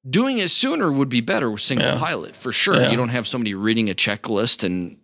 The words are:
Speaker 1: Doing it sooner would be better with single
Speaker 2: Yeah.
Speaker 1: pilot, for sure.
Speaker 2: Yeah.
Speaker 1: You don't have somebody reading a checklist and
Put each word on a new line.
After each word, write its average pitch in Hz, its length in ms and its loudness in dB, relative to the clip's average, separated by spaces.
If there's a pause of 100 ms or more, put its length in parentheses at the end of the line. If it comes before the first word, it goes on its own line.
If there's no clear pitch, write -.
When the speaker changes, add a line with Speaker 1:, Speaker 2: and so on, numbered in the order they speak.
Speaker 1:
Doing 233 300 2
it 185 100 0
sooner 262 420 0
would 139 180 2
be 120 120 2
better 135 300 0
with 104 100 -6
single 127 240 0
Speaker 2:
Yeah. 135 140 0
Speaker 1:
pilot, 156 360 -4
for 127 160 -8
sure. - 300 2
Speaker 2:
Yeah. - 80 4
Speaker 1:
You 117 80 2
don't 120 120 0
have 120 180 -2
somebody 113 260 -2
reading 110 340 0
a 95 60 -2
checklist 107 720 0
and 90 400 -4